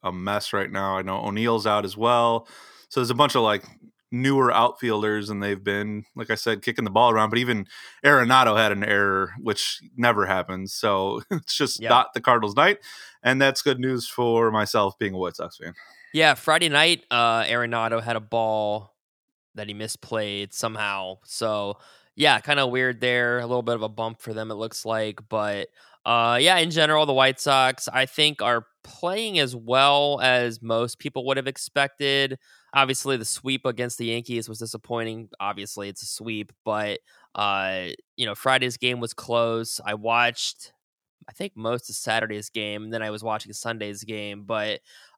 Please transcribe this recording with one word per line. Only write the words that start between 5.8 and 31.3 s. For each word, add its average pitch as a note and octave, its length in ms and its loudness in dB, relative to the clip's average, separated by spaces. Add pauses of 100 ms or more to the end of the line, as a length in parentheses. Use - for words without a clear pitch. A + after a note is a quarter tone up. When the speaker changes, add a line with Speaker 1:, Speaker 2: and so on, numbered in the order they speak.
Speaker 1:
like A#2 160 -8
I A2 40 0
said, G#2+ 280 -2
kicking B2 200 -4
the G#2+ 60 -2
ball A#2 220 6
around, A2 180 4
but A#2 80 0
even A#2+ 300 0 (360)
Arenado B2+ 540 6
had A2 140 4
an G2+ 120 -2
error, G2 560 0
which - 420 -4 (140)
never A#2 300 4
happens, F#2 480 -4
so G2+ 520 0
<laughs> - 40 -20
it's - 260 -6
just C3 240 -2
Speaker 2:
Yeah. A2+ 100 -6
Speaker 1:
not A#2+ 260 6
the A2+ 60 -4
Cardinals' A2 340 2
night, F3 240 4 (420)
and C3 180 2
that's C3+ 220 4
good C3 180 0
news B2+ 280 -4
for A#2 420 2
myself G#2+ 480 0
being G2 160 -4
a F#2 60 -8
White F2 160 -6
Sox - 220 -12
fan. E2+ 180 -16 (360)
Speaker 2:
Yeah, D3+ 220 6
Friday E3 360 2
night, D#3+ 420 4
uh, A#2 320 2
Arenado A#2 580 -2
had A2+ 140 -4
a A2 40 -2
ball G#2+ 760 -2 (580)
that G#2 140 -12
he G#2 80 -10
misplayed G#2 800 -8
somehow, G2+ 720 -6
so G#2 540 -4 (380)
yeah, C#3 240 4
kinda C#3+ 260 0
weird B2 360 -2
there. B2 380 0
A A#2+ 60 -6
little B2 160 -2
bit A#2 140 -2
of G#2+ 60 -6
a G#2+ 80 -4
bump A2+ 320 -8
for A#2 120 -10
them, A2 160 -8
it A2 60 -8
looks A2+ 300 -8
like. A2 420 -4
But, G#2 400 -2 (380)
uh, A#2 360 4
yeah, F3+ 160 6
in E3+ 140 0
general, D#3 340 4
the C#3+ 80 0
White C3 280 4
Sox, C3 480 2
I C3 160 2
think, D3+ 360 0
are A#2 260 0 (160)
playing G3 540 -4
as C3 180 0
well C#3 640 2
as B2 400 2
most A#2 360 -2
people C3+ 280 -8
would C3+ 100 0